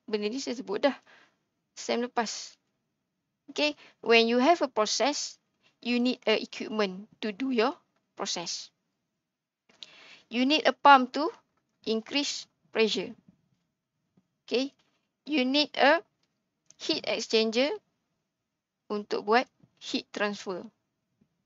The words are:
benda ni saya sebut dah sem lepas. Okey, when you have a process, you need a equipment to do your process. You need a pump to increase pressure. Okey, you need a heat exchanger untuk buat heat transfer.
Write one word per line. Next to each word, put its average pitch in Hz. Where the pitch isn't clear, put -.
benda 208
ni 269
saya 247
sebut 196
dah 262
sem 233
lepas. -
Okey, 294
when 226
you 240
have 339
a 294
process, 226
you 240
need 247
a 220
equipment 208
to 214
do 262
your 233
process. -
You 240
need 285
a 262
pump 262
to 311
increase 226
pressure. 220
Okey, 262
you 277
need 277
a 294
heat -
exchanger 226
untuk 208
buat 240
heat -
transfer. 202